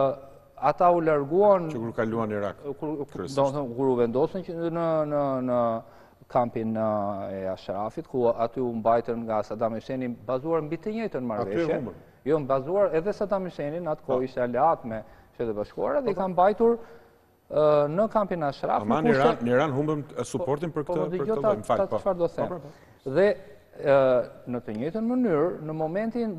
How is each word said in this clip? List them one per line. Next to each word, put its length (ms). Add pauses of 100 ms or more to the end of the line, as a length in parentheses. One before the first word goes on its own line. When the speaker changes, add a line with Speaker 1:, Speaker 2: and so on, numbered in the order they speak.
(580)
Speaker 1:
ata 340
u 100
larguan 680
Speaker 2:
Që 100
kur 140
kaluan 380
Irak, 340
Speaker 1:
kur, 320
kur, 80
Speaker 2:
kryesisht. 320
Speaker 1:
do 80
të 100
thonë, 220
kur 100
u 80
vendosën 480
që 120 (180)
në, 140 (240)
në, 100 (240)
në 140 (680)
kampin, 460
ë, 140 (440)
e 160
Ashrafit, 600
ku 200
aty 320
u 140
mbajtën 500
nga 200
Saddam 340
Husseini, 320 (160)
bazuar 360
mbi 160
të 180
njëjtën 200
Speaker 2:
Aty 80
e 60
Speaker 1:
marrëveshje. 480
Speaker 2:
humbën. 160 (320)
Speaker 1:
Jo, 140
bazuar 560
edhe 180
Saddam 320
Husseini 340
në 140
atë 80
kohë 160
Speaker 2:
Po. 40
Speaker 1:
ishte 200
aleat 440
me 180 (320)
Shtetet 200
Bashkuara 460
dhe 80
i 40
Speaker 2:
Po, 60
po. 60
Speaker 1:
kanë 80
mbajtur, 440 (760)
ë, 360
në 240
kampin 320
Ashraf, 380
Speaker 2:
Ama 200
Speaker 1:
në 40
Speaker 2:
në 80
Iran, 160
Speaker 1:
kushte 160
Speaker 2:
në 80
Iran 180
humbëm, 320 (140)
e, 60
supportin 480
për 120
Speaker 1:
Po, 100
Speaker 2:
këtë, 60
Speaker 1:
po, 60
Speaker 2:
për 80
Speaker 1:
dëgjoj 240
Speaker 2:
këtë 40
Speaker 1:
ta, 60
Speaker 2:
lloj. 140
Më 40
fal, 120
Speaker 1:
ta 100
Speaker 2:
po. 140
Speaker 1:
çfarë 160
do 100
them. 200
Speaker 2:
Po, 80
po, 60 (440)
po. 100
Speaker 1:
Dhe, 120 (520)
ë, 160 (560)
në 140
të 100
njëjtën 320
mënyrë, 420 (140)
në 100
momentin 640